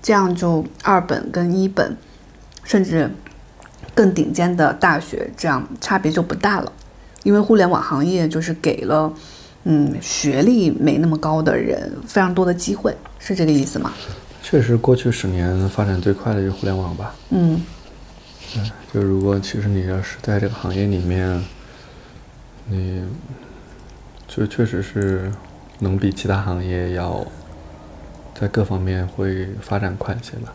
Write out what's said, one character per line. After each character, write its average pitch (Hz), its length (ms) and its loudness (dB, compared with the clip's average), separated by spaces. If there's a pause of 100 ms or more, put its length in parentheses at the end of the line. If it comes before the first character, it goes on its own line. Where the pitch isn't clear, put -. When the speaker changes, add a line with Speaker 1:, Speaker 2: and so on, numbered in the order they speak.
Speaker 1:
这 220 140 2
样 185 200 4
就 170 300 2 (180)
二 190 240 4
本 - 240 -4
跟 175 240 0
一 190 140 2
本， - 260 0 (680)
甚 196 180 2
至 160 280 0 (840)
更 190 200 6
顶 160 180 0
尖 175 240 2
的 156 160 4
大 160 260 2
学， - 380 -6
这 - 100 -4
样 135 160 0 (160)
差 196 200 0
别 175 120 2
就 165 120 2
不 - 120 -2
大 202 260 0
了， - 120 -6 (500)
因 202 120 6
为 208 60 6
互 214 160 6
联 185 120 6
网 175 140 2
行 139 200 0
业 175 240 2
就 160 140 0
是 165 140 -2
给 - 320 -2
了， 156 260 2 (520)
嗯， 147 360 4
学 139 400 0
历 202 300 6
没 147 260 2
那 165 100 2
么 156 120 2
高 156 240 0
的 160 120 2
人 - 380 -2 (140)
非 - 120 0
常 185 160 2
多 185 120 4
的 180 80 2
机 175 200 -2
会， - 220 -2 (220)
是 - 160 -4
这 180 100 2
个 156 80 4
意 143 100 4
思 - 160 -4
吗？ - 140 -4 (500)
Speaker 2:
确 143 200 4
实， 117 120 4
过 123 220 6
去 120 160 0
十 - 140 -4
年 92 420 2
发 104 160 0
展 95 160 0
最 98 140 2
快 110 180 -2
的 104 80 0
就 95 60 0
是 98 40 0
互 98 120 -6
联 98 120 -2
网 92 220 -4
吧。 104 180 -10 (140)
Speaker 1:
嗯。 170 320 2 (920)
Speaker 2:
对， 107 100 -2 (300)
就 104 80 0
如 95 200 2
果 101 180 2
其 104 240 -4
实 104 60 0
你 95 180 0
要 95 160 -2
是 - 180 -10
在 104 200 0
这 - 80 0
个 120 40 -4
行 92 220 -6
业 98 120 0
里 98 120 0
面， 90 420 0 (1300)
你 92 360 -4 (1200)
就 - 180 -2
确 113 220 0
实 104 160 -2
是 95 480 -2 (480)
能 98 180 0
比 98 140 2
其 - 160 -6
他 98 120 2
行 90 260 -2
业 90 300 -2
要 87 300 -4 (1120)
在 101 140 -4
各 104 160 0
方 95 160 -4
面 92 260 -2
会 95 420 -4 (120)
发 - 180 -4
展 98 180 -2
快 - 160 -4
一 123 60 -4
些 - 200 -14
吧。 110 160 -10